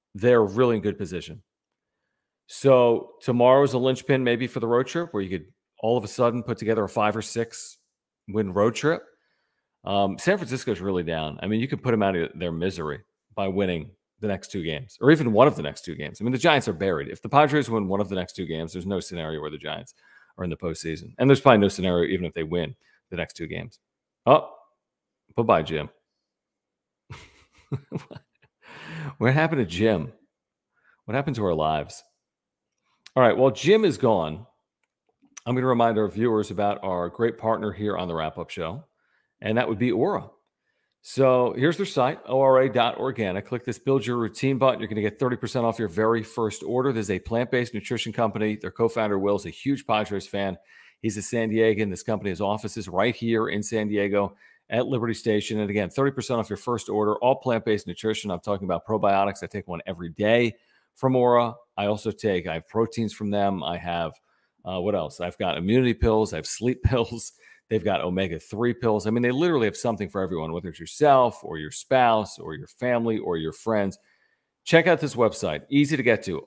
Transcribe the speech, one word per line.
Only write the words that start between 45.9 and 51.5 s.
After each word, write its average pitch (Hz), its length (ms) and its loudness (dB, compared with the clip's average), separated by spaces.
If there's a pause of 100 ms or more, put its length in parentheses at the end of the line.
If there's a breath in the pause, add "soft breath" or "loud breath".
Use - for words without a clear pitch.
first 110 400 -4
order. 127 280 0
This 110 140 -2
is 101 60 -2
a 90 80 0
plant-based 120 540 -2
nutrition 110 380 -6
company. 107 440 0
Their 92 160 -10
co-founder, 110 460 0
Will, 101 180 2
is 90 100 -4
a 85 40 -10
huge - 360 -6
Padres 104 400 -2
fan. 98 320 -4 (420 soft breath)
He's 107 160 -4
a 104 60 -6
San 113 280 -2